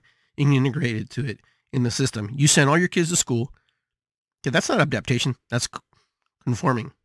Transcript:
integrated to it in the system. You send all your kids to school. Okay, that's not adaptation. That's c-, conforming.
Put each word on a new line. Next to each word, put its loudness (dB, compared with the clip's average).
integrated 0
to -6
it -8
in 0
the 2
system. -4
You 2
send 4
all 4
your 2
kids 0
to -2
school. -2
Okay, -4
that's 0
not 2
adaptation. 0
That's -2
c-, -10
conforming. -2